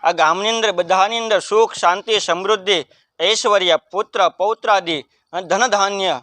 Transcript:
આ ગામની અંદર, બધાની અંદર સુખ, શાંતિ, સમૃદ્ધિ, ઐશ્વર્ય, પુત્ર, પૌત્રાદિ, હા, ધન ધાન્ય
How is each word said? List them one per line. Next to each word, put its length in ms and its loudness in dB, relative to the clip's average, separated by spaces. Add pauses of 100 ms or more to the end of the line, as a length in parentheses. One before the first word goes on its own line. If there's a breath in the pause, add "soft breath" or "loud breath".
આ 80 0
ગામની 380 2
અંદર, 220 0
બધાની 520 0
અંદર 160 0
સુખ, 340 0
શાંતિ, 460 0
સમૃદ્ધિ, 600 -2 (400 soft breath)
ઐશ્વર્ય, 580 2 (140)
પુત્ર, 280 -4 (100)
પૌત્રાદિ, 680 -2 (360)
હા, 80 -6
ધન 260 0
ધાન્ય 560 0